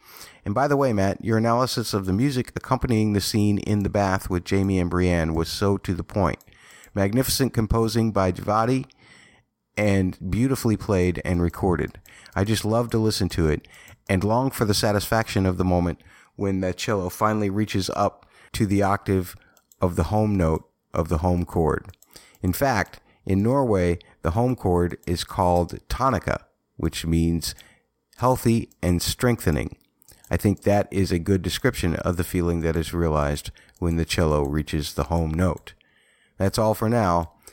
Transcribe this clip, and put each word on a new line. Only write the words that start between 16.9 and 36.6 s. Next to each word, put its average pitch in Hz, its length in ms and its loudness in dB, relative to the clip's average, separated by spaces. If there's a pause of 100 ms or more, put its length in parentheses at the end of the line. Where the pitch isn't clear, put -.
finally 107 420 0
reaches 101 420 -2
up - 340 -2 (260)
to - 140 0
the 98 180 2
octave 98 540 -2 (420)
of 90 160 0
the 85 100 0
home 107 300 0
note 80 340 0 (240)
of 82 140 -2
the 85 120 0
home 87 260 0
chord. - 420 -2 (540)
In 92 100 0
fact, 113 480 -2 (260)
in 95 160 2
Norway, 107 580 2 (240)
the 82 80 0
home 120 260 0
chord 87 400 0 (100)
is 85 160 -2
called 87 640 0
tonica, - 560 -2 (320)
which - 300 -4
means 82 500 0 (600)
healthy 120 520 0 (120)
and 87 200 2
strengthening. - 760 -2 (540)
I 92 60 2
think 101 240 2
that 101 280 2
is 92 220 0
a 87 80 2
good 92 240 0
description 90 540 -2
of 87 200 -2
the 87 60 -2
feeling 85 380 -2
that 80 140 0
is 80 180 -2
realized 76 580 0 (260)
when 85 200 0
the 82 80 0
cello 76 380 2
reaches 73 500 -2
the 78 100 -2
home 82 280 0
note. 85 420 -2 (640)
That's 98 180 0
all 110 160 2